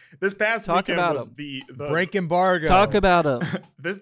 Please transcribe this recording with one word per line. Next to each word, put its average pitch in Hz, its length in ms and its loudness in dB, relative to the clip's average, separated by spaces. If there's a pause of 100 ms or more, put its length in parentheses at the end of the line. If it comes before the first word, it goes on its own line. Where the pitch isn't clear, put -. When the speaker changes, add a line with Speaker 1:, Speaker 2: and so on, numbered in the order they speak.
(200)
Speaker 1:
this 196 140 -2
past 214 300 -2
Speaker 2:
Talk 180 220 0
Speaker 1:
weekend 175 120 -2
Speaker 2:
about 175 180 0
Speaker 1:
was 113 120 -8
Speaker 2:
'em. - 80 -20
Speaker 1:
the, 143 320 -12
the 135 200 -12
Speaker 3:
Break 170 280 -2
embargo. 175 500 0
Speaker 2:
Talk 190 280 4
about 180 320 4
'em. 131 160 0 (260)
Speaker 1:
<laughs> - 100 -20
This, 185 240 -8